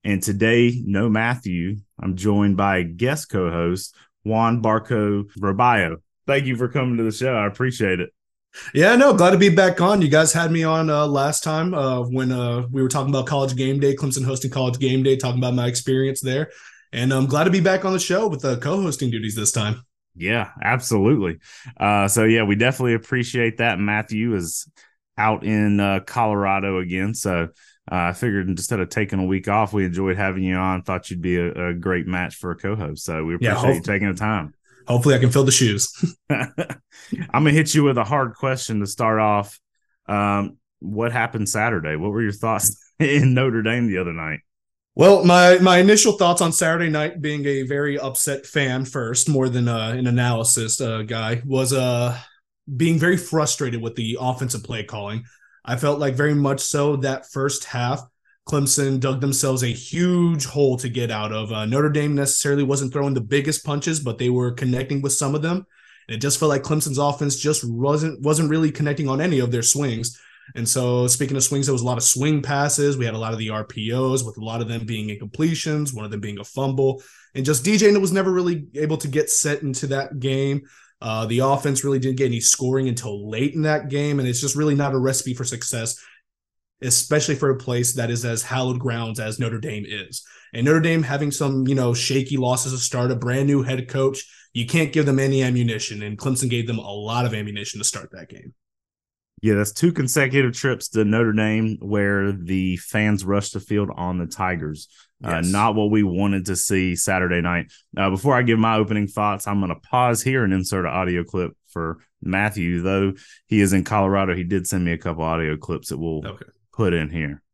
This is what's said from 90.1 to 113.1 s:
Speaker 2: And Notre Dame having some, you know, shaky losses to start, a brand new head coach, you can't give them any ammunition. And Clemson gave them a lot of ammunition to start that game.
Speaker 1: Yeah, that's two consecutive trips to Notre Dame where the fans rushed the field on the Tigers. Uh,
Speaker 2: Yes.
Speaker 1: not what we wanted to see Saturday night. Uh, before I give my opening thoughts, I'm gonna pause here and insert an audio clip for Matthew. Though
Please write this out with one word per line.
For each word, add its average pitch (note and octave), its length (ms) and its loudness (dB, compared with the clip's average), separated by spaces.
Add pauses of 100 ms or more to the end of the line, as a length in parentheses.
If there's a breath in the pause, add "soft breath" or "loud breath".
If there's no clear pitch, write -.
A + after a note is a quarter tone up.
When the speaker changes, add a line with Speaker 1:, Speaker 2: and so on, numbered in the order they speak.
Speaker 2:
And A#2 100 -4
Notre D#3 160 6
Dame E3 220 2
having C#3+ 300 -4
some, C3+ 360 -2
you C#3 60 0
know, B2 220 2
shaky C#3 420 -2
losses B2+ 360 -2
to C3 40 -8
start, B2 320 -2
a B2+ 60 0
brand B2 320 -2
new C#3 160 2
head B2+ 240 -4
coach, C3+ 440 -2 (220 soft breath)
you A#2+ 140 -4
can't D#3+ 260 0
give D3+ 140 2
them C3+ 100 2
any C3+ 240 2
ammunition. A#2 640 -2
And G#2 160 -8
Clemson C3 320 -2
gave A#2 160 -2
them A#2 100 -4
a G2+ 160 -10
lot A2+ 320 -4
of G#2+ 80 -2
ammunition G#2 460 -8
to G2+ 40 -6
start - 280 -6
that - 180 -20
game. - 240 -20 (880)
Speaker 1:
Yeah, G#2+ 140 4
that's G#2 160 0
two E3+ 200 2
consecutive C3+ 640 2
trips - 360 -4
to A2 140 2
Notre A2 300 2
Dame A2 480 0
where G2+ 500 0
the F#2 460 -2
fans G#2 480 -2
rushed G2 280 -2
the G2 60 -6
field G#2 360 -2
on F2+ 240 -4
the E2+ 80 -6
Tigers. D#2 600 -6 (360 soft breath)
Uh, - 120 -8
Speaker 2:
Yes. E2+ 160 -2
Speaker 1:
not G#2 240 2
what G#2 160 2
we G#2+ 100 4
wanted F#2+ 460 0
to F#2+ 80 -4
see F#2 400 0
Saturday F2+ 460 0
night. F2 300 -2 (240 soft breath)
Uh, G2 140 0
before G2 260 0
I B2 60 4
give A#2 160 2
my A2+ 200 2
opening G#2 300 0
thoughts, G#2 400 -4
I'm G2+ 120 -2
gonna F2 160 -2
pause B2 480 0
here C3 200 0
and F#2+ 80 2
insert F#2 340 -2
an C#2+ 60 -2
audio F2 320 -2
clip F2+ 320 -6 (120)
for E2 320 -8 (240 soft breath)
Matthew. F#2 580 -2
Though G2 320 0 (320 loud breath)